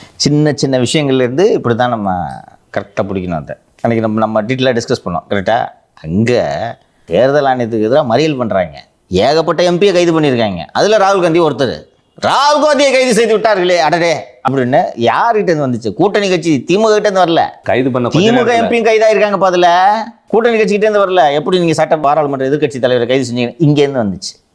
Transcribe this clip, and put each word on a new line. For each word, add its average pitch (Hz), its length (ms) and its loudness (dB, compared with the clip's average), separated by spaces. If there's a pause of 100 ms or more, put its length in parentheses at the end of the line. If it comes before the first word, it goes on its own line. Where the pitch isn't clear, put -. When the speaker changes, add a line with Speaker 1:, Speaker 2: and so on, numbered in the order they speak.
(160)
Speaker 1:
சின்ன 147 400 0
சின்ன 135 240 -2
விஷயங்கள்ல 131 420 0
இருந்து 147 380 0
இப்படிதான் 120 300 -2
நம்ம 92 380 -4 (500)
கரெக்டா 101 260 -6
பிடிக்கணும் 90 380 -6
அதை. 71 140 -14 (260)
அன்னைக்கு 113 260 0
நம்ம, 110 120 -2
நம்ம 110 220 0
டீட்டெயிலா 127 360 -2
டிஸ்கஸ் - 280 -4
பண்ணோம், 87 240 -6
கரெக்டா? 104 380 -2 (340)
அங்க 98 760 -2 (280)
தேர்தல் 135 400 2
ஆணையத்துக்கு 120 380 -2
எதிராக 123 340 0
மறியல் 151 200 -2
பண்றாங்க, 92 460 -4 (240)
ஏகப்பட்ட 156 560 0
எம் 175 160 0
பியை 202 140 2
கைது 170 280 2
பண்ணியிருக்காங்க, 117 380 0 (120)
அதுல 202 260 0
ராகுல் 196 240 2
காந்தி 170 180 0
ஒருத்தர். 123 440 -2 (420)
ராகுல் 277 360 2
காந்தியை 285 300 2
கைது 254 220 0
செய்து 220 240 2
விட்டார்களே, 180 400 0
அடடே 165 360 0 (360)
அப்படின்னு 135 340 0 (140)
யார்கிட்ட 185 520 0
இருந்து 151 180 0
வந்துச்சு? 110 260 -4
கூட்டணி 202 360 0
கட்சி 156 380 0
திமுக 214 260 2
கிட்ட 208 160 2
இருந்து 190 160 2
வரல. 165 160 2 (220)
Speaker 2:
கைது 123 280 0
பண்ண 123 160 -2
கொஞ்ச 190 240 2
Speaker 1:
திமுக - 20 2
Speaker 2:
நேரத்துல 240 220 2
Speaker 1:
எம் 226 140 0
பியும் 233 180 0
கைதாயிருக்காங்க 208 560 2
அதுல, 180 520 2 (320)
கூட்டணி 226 300 2
கட்சி 208 200 0
கிட்ட 208 220 0
இருந்து 196 100 2
வரல. 170 240 2
எப்படி 180 240 0
நீங்க 170 160 0
சட்ட 156 240 0
பாராளுமன்ற 139 520 0
எதிர்க்கட்சி 143 300 -2
தலைவரை 123 280 0
கைது 123 260 -2
செஞ்சீங்க? 120 240 -4
இங்க 147 240 2
இருந்து 139 220 0
வந்துச்சு, 92 300 -6 (220)